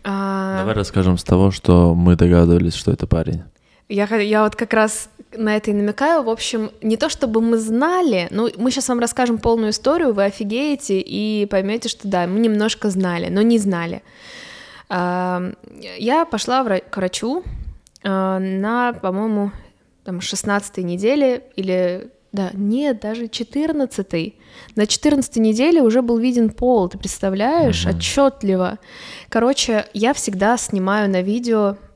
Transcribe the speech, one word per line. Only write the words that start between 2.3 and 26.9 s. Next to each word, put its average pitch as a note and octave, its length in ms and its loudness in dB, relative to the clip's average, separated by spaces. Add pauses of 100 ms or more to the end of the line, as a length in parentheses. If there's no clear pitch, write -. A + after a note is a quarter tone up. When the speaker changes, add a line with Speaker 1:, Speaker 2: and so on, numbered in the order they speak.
Speaker 2:
что - 160 -2
это - 160 -2
парень. E2 360 0 (460)
Speaker 1:
Я G3+ 180 0
х-, A3 140 -2
я G#3+ 240 2
вот G#3 120 0
как A3+ 180 -4
раз G#3+ 340 0 (280)
на G#3+ 200 0
это G#3+ 140 -2
и G#3 40 2
намекаю. B3 480 2
В A3+ 80 -2
общем, A3+ 400 -4 (120)
не A3 140 2
то D4+ 120 0
чтобы A3+ 320 0
мы A#3 180 2
знали, A#3 720 0
но A3+ 180 -2 (100)
мы B3 120 0
щас B3+ 180 -4
вам B3 100 0
расскажем A#3 400 0
полную A3+ 320 0
историю, C#4 440 0
вы G3 100 2
офигеете A3 760 -2
и G#3 460 -2
поймёте, G3+ 420 -2
что - 200 -8
да, F3+ 180 0
мы F#3+ 140 0
немножко G#3+ 500 0
знали, F3+ 400 -2
но G3 120 2
не A#3 160 4
знали. F#3 440 -2 (840)
А, F3+ 640 -2 (460)
я C#4 260 2
пошла C4 380 -2
вра-, G3+ 180 0
к - 160 -12
врачу, A3 480 -4 (600)
а, F#3+ 340 0
на, G#3 560 -2
по-моему, G3+ 560 -2 (540)
там, F#3 160 -8
шестнадцатой G3+ 640 -4
неделе B3 580 0 (140)
или, F#3 540 -2 (220)
да, F#3+ 220 -2
нет, A3 460 -2
даже A3+ 280 -6
четырнадцатой. A#3+ 1080 -4 (400)
На G#3+ 100 2
четырнадцатой C4+ 560 0
неделе C4 400 4
уже A#3 200 6
был A#3 160 2
виден A#3 320 2
пол, A#3 380 2
ты G3 100 -10